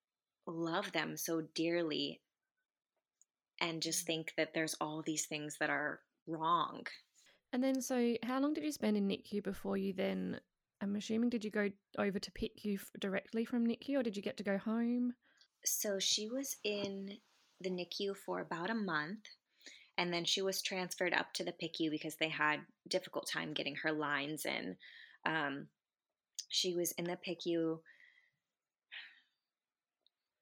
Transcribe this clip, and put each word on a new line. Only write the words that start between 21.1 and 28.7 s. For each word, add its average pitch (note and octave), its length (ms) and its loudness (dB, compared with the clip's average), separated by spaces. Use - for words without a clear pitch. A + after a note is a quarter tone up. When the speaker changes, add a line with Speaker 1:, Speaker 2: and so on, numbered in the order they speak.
Speaker 1:
up - 200 4
to - 100 -2
the E3+ 100 -4
picu D#3+ 360 0
because D3+ 260 -2
they D#3+ 140 2
had D3+ 300 2
difficult - 440 -2
time D#3 220 -2
getting C#3+ 240 -2
her D#3 140 2
lines D3 540 0
in. C3 300 -2
Um, D3+ 420 0
she F3+ 260 2
was F3 180 2
in E3+ 120 -4
the F3 120 -2
picu E3 640 0